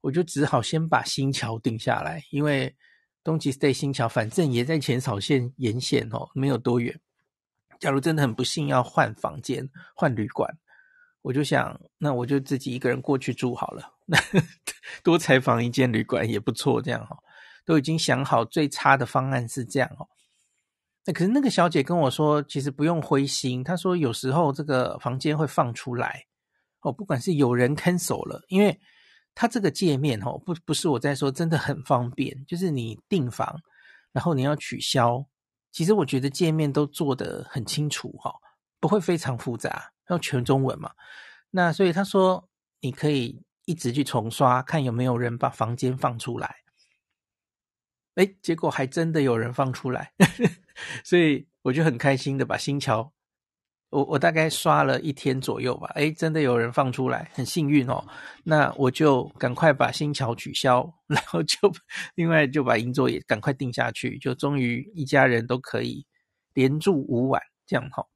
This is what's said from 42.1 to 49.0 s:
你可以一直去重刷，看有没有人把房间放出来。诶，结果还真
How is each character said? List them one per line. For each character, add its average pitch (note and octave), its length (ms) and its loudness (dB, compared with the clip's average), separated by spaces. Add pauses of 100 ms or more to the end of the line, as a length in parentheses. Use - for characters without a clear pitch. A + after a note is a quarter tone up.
你 B2+ 120 -4
可 D3+ 200 0
以 B2+ 320 -2 (220)
一 F3 100 -2
直 - 160 -4
去 C#3 120 0
重 A2+ 280 -2
刷， B2+ 320 4
看 D3+ 200 -2
有 B2+ 80 0
没 A#2 120 0
有 B2+ 120 0
人 A#2 220 -2
把 B2 120 0
房 A#2+ 280 -4
间 B2+ 180 -2
放 B2+ 220 -2
出 A#2 220 -8
来。 - 160 -8 (1600)
诶， G3 260 2
结 E3+ 120 0
果 E3 160 0
还 C3+ 160 -2
真 E3 280 -2